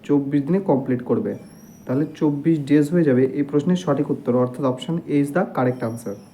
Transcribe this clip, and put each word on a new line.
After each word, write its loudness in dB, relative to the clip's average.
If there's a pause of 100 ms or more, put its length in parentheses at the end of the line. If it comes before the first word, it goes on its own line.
চব্বিশ 0
দিনে 0
কমপ্লিট 0
করবে। -2 (500)
তাহলে 0 (100)
চব্বিশ 0
ডেজ 4
হয়ে 4
যাবে 4
এই -2
প্রশ্নের 2
সঠিক -2
উত্তর, -2
অর্থাৎ 0
option -4 (160)
A 0
is 0
the 0 (120)
correct 0
answer। -8